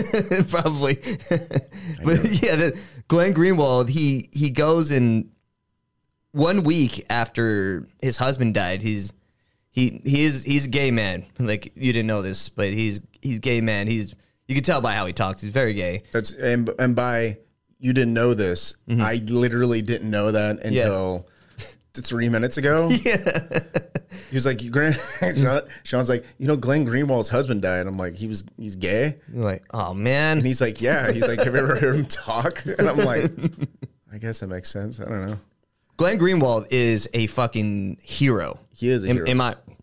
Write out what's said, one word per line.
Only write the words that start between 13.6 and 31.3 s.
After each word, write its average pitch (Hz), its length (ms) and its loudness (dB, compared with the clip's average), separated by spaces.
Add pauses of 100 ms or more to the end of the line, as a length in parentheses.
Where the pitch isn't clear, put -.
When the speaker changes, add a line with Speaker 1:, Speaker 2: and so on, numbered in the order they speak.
Speaker 1:
man. 104 260 0
He's, 110 300 -4 (320)
you 131 80 -2
can 139 80 0
tell 160 160 0
by 113 140 -2
how 101 120 -2
he 92 60 -6
talks. 95 300 -4
He's 104 100 -8
very 117 220 0
gay. 92 280 -4 (100)
Speaker 2:
That's, 113 200 -2
and, 120 380 0 (100)
and 123 160 2
by 117 420 0 (400)
you 127 140 0
didn't 120 220 2
know 120 200 4
this, 92 400 -2 (140)
Speaker 1:
Mm-hmm. 117 120 2
Speaker 2:
I 110 140 2 (180)
literally 120 480 2
didn't 107 300 -4
know 104 220 0
that 107 320 0
Speaker 1:
Yeah. 123 180 2
Speaker 2:
until 95 460 -2 (640)
th-, 123 120 -12
three 117 240 0
minutes 117 280 0
ago. 156 400 2
Speaker 1:
<laughs> - 80 -2
Yeah. 175 560 0 (720)
Speaker 2:
He 131 60 -2
was 127 100 0
like, 123 160 -2
"You, 120 80 -10
Glenn," 147 220 2
<laughs> - 280 -4 (160)
Sean, 139 240 2 (240)
Sean's 127 240 -2
like, 120 160 0 (140)
"You 131 100 -4
know, 151 80 2
Glenn 135 300 2
Greenwald's 127 420 0
husband 120 340 0
died." 90 240 0
I'm 95 100 -6
like, 90 180 -6
"He 107 120 -8
was, 104 160 -6 (140)
he's 107 180 -12
gay?" 107 420 0 (160)
Speaker 1:
You're 120 120 -4
like, 95 180 -4 (100)
"Oh, 95 220 -4
man." 143 440 0
Speaker 2:
And 123 80 2
he's 127 140 0
like, 117 200 -2
"Yeah." 127 320 0
He's 113 160 0
like, 117 120 -2